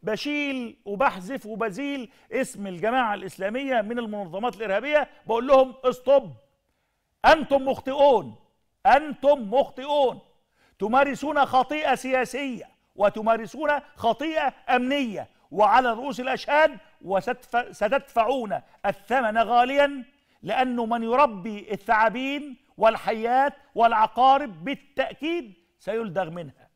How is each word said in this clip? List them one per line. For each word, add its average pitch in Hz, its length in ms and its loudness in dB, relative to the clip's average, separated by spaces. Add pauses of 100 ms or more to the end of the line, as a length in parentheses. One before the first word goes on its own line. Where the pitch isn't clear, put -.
"بشيل 262 800 -6
وبحذف 202 600 -4
وبزيل 226 640 -6 (220)
اسم 220 340 -4
الجماعة 214 480 -2
الإسلامية 214 640 -4
من 220 180 -6
المنظمات 208 580 -6
الإرهابية"، 226 520 0 (180)
بقول 233 200 -2
لهم: 262 280 6 (100)
"استوب، 254 520 2 (880)
أنتم 277 440 4
مخطئون، 262 680 2 (500)
أنتم 269 680 2
مخطئون، 277 680 -2 (580)
تمارسون 277 680 0
خطيئة 285 500 0
سياسية 262 840 -6 (200)
وتمارسون 226 840 0 (160)
خطيئة 285 580 -2 (140)
أمنية 247 600 -2 (220)
وعلى 214 420 4
رؤوس 240 280 -8
الأشهاد، 262 580 0 (240)
وستف-، 208 760 -4
ستدفعون 220 840 -2 (260)
الثمن 226 520 -2
غاليا، 254 640 2 (380)
لأنه 240 440 -2
من 233 160 -2
يربي 220 720 0
الثعابين 247 840 -2 (200)
والحيات 226 760 2 (220)
والعقارب 233 880 2
بالتأكيد 269 880 -6 (240)
سيلدغ 190 520 -4
منها". 165 460 -14